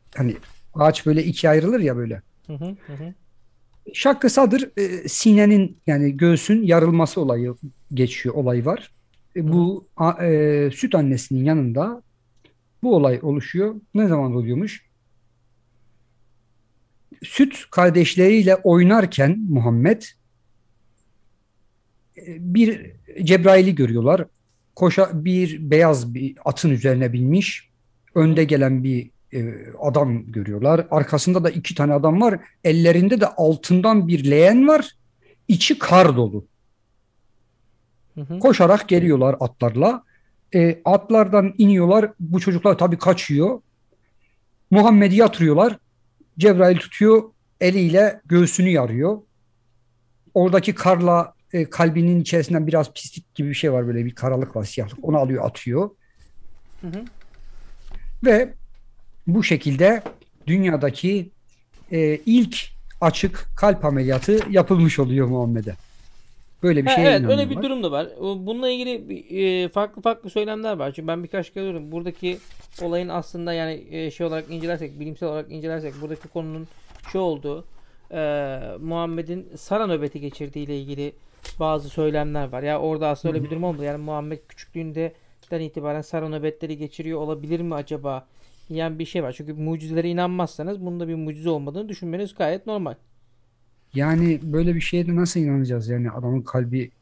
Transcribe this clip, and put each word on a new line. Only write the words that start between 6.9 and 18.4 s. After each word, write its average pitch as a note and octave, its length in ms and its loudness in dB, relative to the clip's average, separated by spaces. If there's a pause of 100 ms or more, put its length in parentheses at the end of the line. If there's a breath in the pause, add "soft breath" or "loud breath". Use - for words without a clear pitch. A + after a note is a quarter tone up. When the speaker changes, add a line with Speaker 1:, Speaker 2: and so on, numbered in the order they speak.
Speaker 1:
olayı B2 340 -2 (400)
geçiyor, B2 400 -2
olay B2 320 -2
var. - 260 -6 (440)
E, D#3+ 160 -2
bu F3 340 0 (120)
Speaker 2:
Hı E3 60 0
hı. E3 40 4
Speaker 1:
a-, E3+ 160 -4
e, D3 460 2
süt - 240 -6
annesinin C3+ 500 0
yanında D#3 580 -2 (840)
bu A#3+ 120 4
olay C3 260 2
oluşuyor. E3+ 520 -4 (200)
Ne G#3 120 2
zaman C#3 300 0
oluyormuş? B2 480 -4 (2500)
Süt - 480 0
kardeşleriyle F3+ 840 4